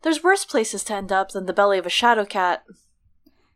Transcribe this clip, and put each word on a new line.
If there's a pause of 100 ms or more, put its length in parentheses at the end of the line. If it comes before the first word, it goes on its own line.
there's
worse
places
to
end
up
than
the
belly
of
a
shadow
cat." (920)